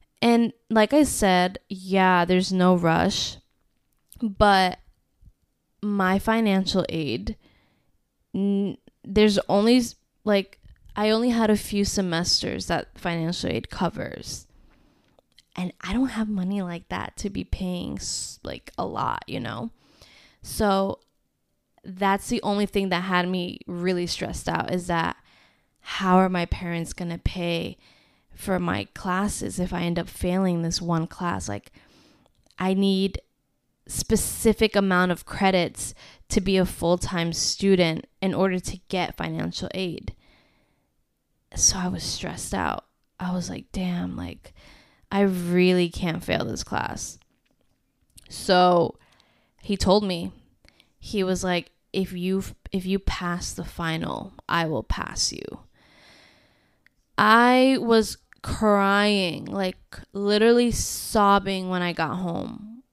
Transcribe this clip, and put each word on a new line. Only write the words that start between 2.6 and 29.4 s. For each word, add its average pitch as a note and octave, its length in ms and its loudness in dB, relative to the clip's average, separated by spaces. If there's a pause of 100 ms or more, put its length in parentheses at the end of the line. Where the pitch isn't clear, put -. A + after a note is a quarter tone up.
rush, E3+ 600 0 (840)
but G3 580 4 (1040)
my G3 380 2
financial G3 680 2
aid, D#3+ 480 -4 (960)
n-, G3 460 -2 (240)
there's G3+ 460 2
only A3 300 4
s-, - 180 -2 (280)
like, G3+ 360 0 (340)
I G#3+ 160 0
only A#3 200 2
had A3+ 200 2
a G#3+ 60 6
few G3+ 280 -2
semesters F#3 840 -2
that - 300 -4
financial E3+ 540 -4
aid - 180 -4
covers. - 800 -6 (1120)
And F3+ 240 -6
I F3+ 120 -6
don't B3+ 180 0
have A3 180 -4
money G3 340 -2
like F3 260 -8
that - 280 -8
to - 120 -6
be G3 140 -6
paying F3+ 560 -6
s-, - 460 -10
like, - 340 -12
a - 80 -4
lot, - 400 -4
you - 140 -8
know? A2+ 320 -10 (680)
So G3 600 -2 (840)
that's G3 460 -2
the A#3+ 140 0
only G3+ 240 0
thing G3 240 -2
that F3+ 120 0
had F3+ 260 0
me F#3 380 -4
really F3 400 -2
stressed - 420 -6
out, E3+ 240 -4
is F3+ 140 -4
that E3+ 300 -2 (640)
how - 340 0
are F#3 140 6
my F3 180 -2
parents E3+ 460 -4
gonna E3+ 260 -8
pay E3+ 580 -6 (580)
for F#3 240 -4
my E3+ 360 -2
classes G3 640 -4